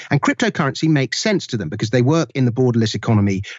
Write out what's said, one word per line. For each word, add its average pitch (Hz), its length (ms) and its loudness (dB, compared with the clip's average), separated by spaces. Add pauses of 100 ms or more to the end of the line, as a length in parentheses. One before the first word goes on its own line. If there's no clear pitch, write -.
And 143 100 2
cryptocurrency 165 720 0
makes 139 300 0
sense 214 280 0
to - 80 -4
them 92 140 -4
because 110 220 -4
they 127 100 4
work 151 320 2
in 131 120 0
the 120 60 2
borderless 117 440 0
economy 101 480 2 (160)